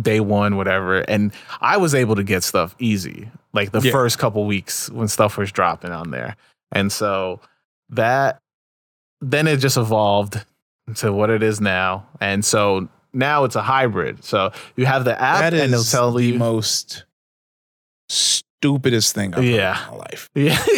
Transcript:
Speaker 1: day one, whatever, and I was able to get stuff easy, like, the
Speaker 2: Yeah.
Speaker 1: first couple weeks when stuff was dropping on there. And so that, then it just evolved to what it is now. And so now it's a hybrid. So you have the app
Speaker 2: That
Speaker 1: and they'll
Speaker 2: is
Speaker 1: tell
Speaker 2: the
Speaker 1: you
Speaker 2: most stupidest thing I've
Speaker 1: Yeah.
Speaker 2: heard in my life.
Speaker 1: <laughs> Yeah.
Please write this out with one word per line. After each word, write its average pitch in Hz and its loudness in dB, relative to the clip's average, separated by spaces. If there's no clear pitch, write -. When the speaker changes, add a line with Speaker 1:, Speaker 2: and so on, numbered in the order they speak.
Speaker 1:
day 110 2
one, 101 2
whatever, 95 0
and 104 0
I 143 2
was 170 2
able 120 2
to 101 -2
get 98 -2
stuff 92 -2
easy, 104 -4
like, 101 -2
the 117 2
Speaker 2:
Yeah. 127 4
Speaker 1:
first 123 2
couple 104 0
weeks - -4
when 113 -4
stuff 107 2
was 98 -4
dropping 87 -2
on 82 -10
there. 62 -8
And 98 2
so 95 -2
that, 127 0
then 143 0
it 151 2
just 135 2
evolved 104 0
to 110 -2
what 104 2
it 110 2
is 107 0
now. 95 -2
And 98 0
so 101 2
now 143 2
it's 120 -2
a 110 0
hybrid. 107 -2
So 95 0
you 127 0
have 135 0
the 117 0
app 147 2
Speaker 2:
That 165 2
Speaker 1:
and 143 2
they'll 117 2
Speaker 2:
is 117 -2
Speaker 1:
tell 123 2
Speaker 2:
the 123 0
Speaker 1:
you 120 0
Speaker 2:
most 113 -2
stupidest - 0
thing 98 -4
I've 127 0
Speaker 1:
Yeah. 107 2
Speaker 2:
heard - -6
in - -18
my - -16
life. - -16
Speaker 1:
<laughs> - -10
Yeah. 143 2